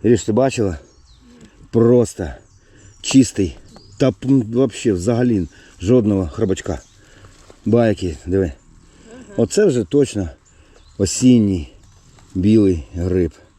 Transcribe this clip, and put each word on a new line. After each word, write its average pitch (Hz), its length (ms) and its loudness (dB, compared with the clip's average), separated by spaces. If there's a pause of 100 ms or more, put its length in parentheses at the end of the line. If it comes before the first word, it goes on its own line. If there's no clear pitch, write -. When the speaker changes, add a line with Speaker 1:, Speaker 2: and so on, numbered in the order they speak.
Speaker 1:
Ріж, 120 200 4
ти 113 100 -4
бачила? 110 460 0 (920)
Просто 117 580 2 (720)
чистий. 104 580 0 (400)
Та 131 140 2
п-, - 160 -10
вообще 120 640 0
взагалі 104 560 -2 (320)
жодного 101 480 2
хробачка. 95 500 -4 (840)
Байки, 107 520 0 (100)
диви. 90 260 -2 (600)
Speaker 2:
Ага. - 100 -20 (140)
Speaker 1:
Оце 120 280 0
вже 127 200 0
точно 110 440 -2 (680)
осінній 104 760 2 (640)
білий 95 500 2 (100)
гриб. 87 380 -2 (260)